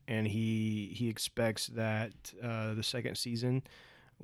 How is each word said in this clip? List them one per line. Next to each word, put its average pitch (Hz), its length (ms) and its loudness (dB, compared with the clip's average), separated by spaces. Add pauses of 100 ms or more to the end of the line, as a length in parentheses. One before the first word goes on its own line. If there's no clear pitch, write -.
and 110 200 2
he, 110 680 2
he 117 140 0
expects 110 580 0
that, 110 440 0 (300)
uh, 113 340 -2
the 110 80 0
second 123 340 -2
season 123 460 2 (600)